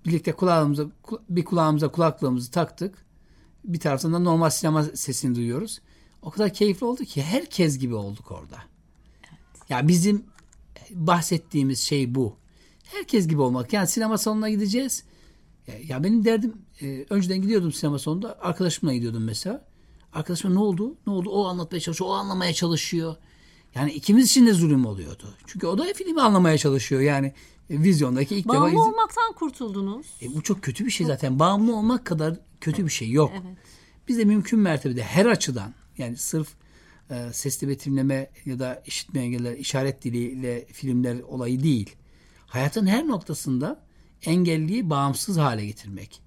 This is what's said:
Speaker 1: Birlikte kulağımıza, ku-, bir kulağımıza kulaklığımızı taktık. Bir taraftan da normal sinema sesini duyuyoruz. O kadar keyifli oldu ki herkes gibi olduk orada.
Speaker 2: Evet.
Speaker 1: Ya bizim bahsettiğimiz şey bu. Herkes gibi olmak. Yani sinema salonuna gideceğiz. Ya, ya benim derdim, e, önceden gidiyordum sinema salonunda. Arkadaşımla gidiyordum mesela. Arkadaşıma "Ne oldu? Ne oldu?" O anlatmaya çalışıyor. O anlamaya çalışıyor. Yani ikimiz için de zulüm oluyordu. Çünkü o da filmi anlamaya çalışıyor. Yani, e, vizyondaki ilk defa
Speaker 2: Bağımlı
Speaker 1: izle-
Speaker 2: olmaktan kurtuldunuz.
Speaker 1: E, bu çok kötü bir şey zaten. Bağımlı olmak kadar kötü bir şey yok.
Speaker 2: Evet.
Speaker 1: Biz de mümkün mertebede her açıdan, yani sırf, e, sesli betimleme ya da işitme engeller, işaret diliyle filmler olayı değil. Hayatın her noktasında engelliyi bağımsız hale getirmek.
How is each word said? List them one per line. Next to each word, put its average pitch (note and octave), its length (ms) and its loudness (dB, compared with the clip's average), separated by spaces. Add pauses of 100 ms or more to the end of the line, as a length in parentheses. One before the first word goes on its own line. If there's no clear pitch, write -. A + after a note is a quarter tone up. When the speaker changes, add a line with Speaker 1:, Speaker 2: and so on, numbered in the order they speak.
Speaker 1:
Birlikte E3 260 0
kulağımıza, D#3 500 2
ku-, - 460 -10
bir E3+ 160 0
kulağımıza D#3 440 2
kulaklığımızı C#3 600 0
taktık. F3 440 -4 (680)
Bir E3+ 160 -6
taraftan D3+ 320 0
da E3+ 60 0
normal E3 320 4
sinema D#3 320 0
sesini C3+ 520 -4
duyuyoruz. A#2+ 460 -4 (420)
O D#3 80 -10
kadar G3+ 240 0
keyifli G#3 320 2
oldu B3 180 -4
ki - 180 -4
herkes E3+ 560 0
gibi B2+ 160 -4
olduk G2+ 380 -8
orada. D2+ 240 -16 (720)
Speaker 2:
Evet. - 420 -20
Speaker 1:
Ya C3+ 180 2
bizim F#3+ 360 4 (680)
bahsettiğimiz D#3+ 880 0
şey C3 340 -2
bu. B2 220 0 (480)
Herkes A#3 440 0
gibi D#3 120 2
olmak. B2 320 0
Yani G3 140 2
sinema A3 320 0
salonuna G#3+ 320 -2
gideceğiz. G#3+ 540 -2 (640)
Ya, A2 80 -16 (140)
ya C3+ 160 -4
benim G#3+ 200 2
derdim, A3+ 280 2 (280)
e, C#3 300 -8
önceden F#3+ 320 0
gidiyordum F#3+ 300 2
sinema C#3+ 260 -2
salonunda. F3+ 420 -6
Arkadaşımla E3+ 540 -2
gidiyordum A#2 300 -4
mesela. F3+ 400 -6 (480)
Arkadaşıma F3 420 -2
"Ne G3 60 4
oldu? G#3 360 0 (100)
Ne G3+ 60 -4
oldu?" F#3 180 -2
O G3+ 140 0
anlatmaya F3+ 360 -6
çalışıyor. F3 300 -4
O - 20 0
anlamaya F#3+ 400 -2
çalışıyor. E3 640 -2 (580)
Yani C#3+ 180 -2
ikimiz G#3 340 6
için A#3+ 200 8
de A3 60 8
zulüm D3+ 340 4
oluyordu. F#2+ 480 -10 (120)
Çünkü - 200 -6
o F#3+ 120 0
da D4+ 60 0 (100)
filmi E4 260 -4
anlamaya F#3 380 6
çalışıyor. C3+ 420 2
Yani, C#3 320 2 (380)
e, D3+ 120 0
vizyondaki D3 540 4
ilk G3 80 -2
defa A#3 100 2
Speaker 2:
Bağımlı C4 140 6
Speaker 1:
izle- A4 120 4
Speaker 2:
olmaktan A4+ 520 2
kurtuldunuz. A3 720 -6 (160)
Speaker 1:
E, B2 120 -10
bu D3+ 80 -4
çok F#3+ 200 -2
kötü E3 240 -4
bir A#3+ 40 -2
şey E3 160 -2
zaten. C3+ 320 -2
Bağımlı G3+ 380 4
olmak A#3 280 0
kadar D#3+ 360 -2 (200)
kötü D#3 240 -2
bir D3+ 60 0
şey A2+ 200 -4
yok. D3 240 4
Speaker 2:
Evet. F#3 220 -12 (520)
Speaker 1:
Biz A#3 100 0
de A3+ 60 4
mümkün G#3+ 340 4
mertebede C#3+ 440 2
her C#3+ 240 4
açıdan, B2 480 0 (240)
yani A#2+ 180 -8
sırf, D#3 320 -4 (640)
e, A#2+ 220 -8
sesli C#3 360 -6
betimleme C3+ 600 -2 (140)
ya C3 140 -6
da B2+ 280 -6
işitme - 340 -8
engeller, A#2+ 360 -4
işaret C3+ 480 -4
diliyle A#2+ 680 -6
filmler B2 480 -2
olayı B2+ 420 -4
değil. C3 280 0 (560)
Hayatın D3 400 0
her A#3+ 200 2
noktasında D#3+ 800 -4 (400)
engelliyi E3+ 640 0
bağımsız C#3 460 0
hale A#2+ 300 2
getirmek. G2+ 600 -14